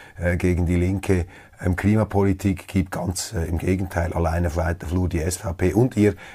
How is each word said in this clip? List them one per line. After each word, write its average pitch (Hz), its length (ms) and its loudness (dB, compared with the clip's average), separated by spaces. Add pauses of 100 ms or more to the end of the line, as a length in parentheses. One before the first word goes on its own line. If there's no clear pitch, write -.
(180)
äh, 87 200 0
gegen 87 300 2
die 90 80 2
linke, 92 500 2 (340)
ähm, 92 160 0
Klimapolitik 98 920 2
gibt. 92 240 0
Ganz, 87 420 -6
äh, 82 120 -2
im 82 120 -2
Gegenteil, 92 560 -2
allein 85 320 0
auf 80 120 -2
weiter 85 280 -2
Flur 90 240 0
die 85 120 -2
S 90 160 -2
V - 160 -6
P 120 200 0
und 117 240 2
ihr 101 160 6 (220)